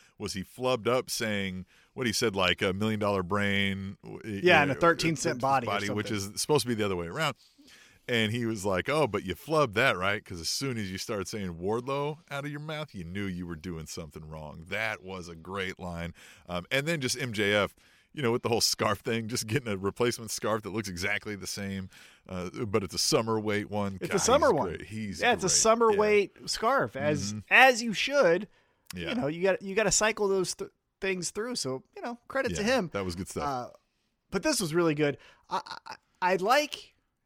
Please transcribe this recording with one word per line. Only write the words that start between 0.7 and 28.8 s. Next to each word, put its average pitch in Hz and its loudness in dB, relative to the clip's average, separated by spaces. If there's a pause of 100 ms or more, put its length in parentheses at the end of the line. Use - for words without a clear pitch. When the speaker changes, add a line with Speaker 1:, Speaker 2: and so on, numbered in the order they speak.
Speaker 1:
up 123 2
saying 98 -2 (280)
what 127 -4
he 110 2
said, 107 0
like, 90 4
"a 98 2
million 107 0
dollar 101 2
brain, 98 0
w-, 104 -8
Speaker 2:
Yeah, 170 8
Speaker 1:
uh, 147 6
Speaker 2:
and 139 2
a 127 0
thirteen 165 2
cent 143 -2
Speaker 1:
uh, 135 2
Speaker 2:
body 131 4
or 104 0
Speaker 1:
body," 101 0
which 104 -2
Speaker 2:
something. 101 -4
Speaker 1:
is - -4
supposed 147 4
to 113 -8
be 120 0
the 107 0
other 98 0
way 85 -4
around. 139 -2 (720)
And 110 2
he 123 0
was 110 -2
like, 92 0
"Oh, 147 4
but 98 -2
you 90 -4
flubbed 143 0
that, 120 4
right?" 98 0
'Cause 87 -10
as 80 -6
soon 131 -4
as 98 -4
you 95 -6
started 101 -4
saying 95 -6
Wardlow 127 -4 (120)
out 139 -8
of 147 -6
your 147 -8
mouth, 151 -10
you 90 -10
knew 95 -6
you 90 -6
were 85 -6
doing 80 -8
something 78 -12
wrong. 78 -12
That 107 -4
was 92 -10
a 85 -14
great 92 -6
line. 85 -8 (360)
Um, 87 -4
and 139 0
then 165 -2
just 123 -2
M 123 -6
J 101 2
F, 104 2 (380)
you 151 -8
know, 117 2
with 120 0
the 110 -2
whole 113 2
scarf - 0
thing, 113 -2
just 117 -4
getting 117 -2
a 98 -2
replacement 110 0
scarf 110 -2
that 95 -8
looks 101 -4
exactly 101 -4
the 95 -10
same, 98 -6 (360)
uh, 92 -6 (160)
but 101 2
it's 90 -8
a - -6
summer 113 2
weight 104 -2
one. 101 -4
Speaker 2:
It's 175 -6
Speaker 1:
God, 180 0
Speaker 2:
a 190 4
summer 277 4
Speaker 1:
he's 233 6
Speaker 2:
one. 120 0
Speaker 1:
great. 78 -8
He's 104 -8
Speaker 2:
Yeah, 240 4
it's 123 -2
a 190 2
Speaker 1:
great. - 2
Speaker 2:
summer 226 6
Speaker 1:
Yeah. 202 2
Speaker 2:
weight 208 2
scarf, 226 2
as, 147 0
Speaker 1:
Mm-hmm. 107 -8 (120)
Speaker 2:
as 240 8
you 226 -2
should. 208 4 (480)